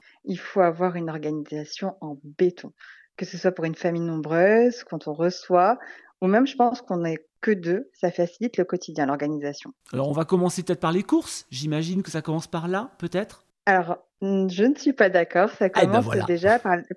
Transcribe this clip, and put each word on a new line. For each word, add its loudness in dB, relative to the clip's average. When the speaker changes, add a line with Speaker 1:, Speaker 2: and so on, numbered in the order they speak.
Speaker 1:
Il -8
faut -2
avoir 2
une -6
organisation -8
en -12
béton, -2
que -8
ce -12
soit 0
pour -6
une -4
famille -4
nombreuse, 2
quand -10
on -4
reçoit, 2
ou 2
même, 4
je -4
pense 2
qu'on -6
n'est -4
que 2
deux, -2
ça -2
facilite -4
le 4
quotidien, -4
l'organisation. -4
Speaker 2:
Alors, -2
on -2
va 0
commencer 0
peut-être -4
par 0
les 0
courses. -2
J'imagine -4
que -14
ça -6
commence -4
par -6
là, -4
peut-être ? -6
Speaker 1:
Alors, 2
mm, 0
je 0
ne 4
suis 0
pas 6
d'accord. 2
Ça -2
Speaker 2:
Eh 4
ben 2
Speaker 1:
commence 4
Speaker 2:
voilà. 0
Speaker 1:
déjà 4
par, 0